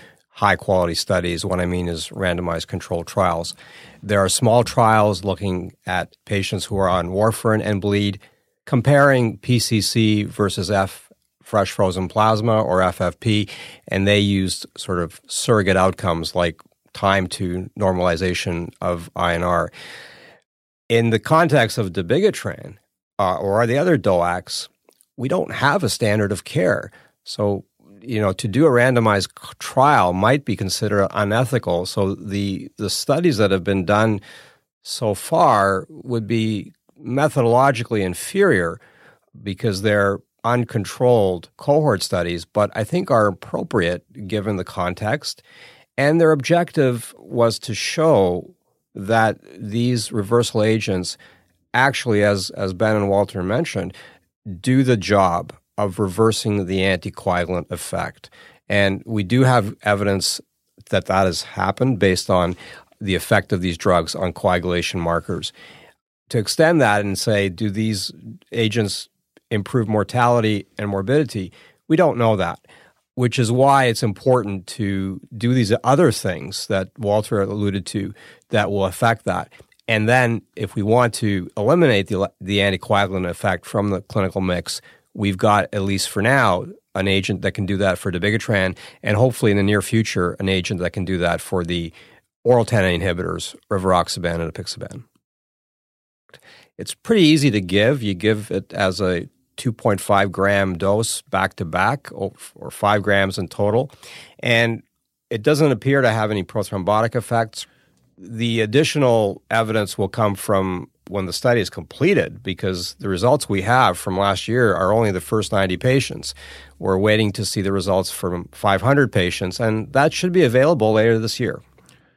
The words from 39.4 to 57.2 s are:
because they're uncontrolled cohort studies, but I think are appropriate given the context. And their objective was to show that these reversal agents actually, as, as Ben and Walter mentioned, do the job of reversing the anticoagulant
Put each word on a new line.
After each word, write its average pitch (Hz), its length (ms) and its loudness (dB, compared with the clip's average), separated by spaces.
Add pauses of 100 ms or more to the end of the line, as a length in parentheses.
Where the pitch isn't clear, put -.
because 101 400 -4
they're 101 380 2 (240)
uncontrolled 113 1120 0
cohort 143 460 0
studies, 87 420 -4
but 104 300 0
I 113 80 -2
think 180 260 -4
are 113 180 4
appropriate 90 1000 -4
given 104 300 -4
the 90 60 -4
context. 95 800 -6 (560)
And 147 240 2
their 160 120 6
objective 143 840 0
was 117 420 0
to - 140 -8
show 101 800 0 (400)
that 110 460 0 (180)
these 117 540 -2
reversal 113 500 0
agents 104 560 0 (560)
actually, 120 500 2
as, 101 280 2
as 95 220 -6
Ben 107 220 0
and 101 140 0
Walter 98 320 0
mentioned, 95 540 -4 (640)
do 131 220 4
the 123 140 2
job 90 560 0 (240)
of 101 220 -4
reversing 104 680 0
the 95 120 -2
anticoagulant 90 920 -2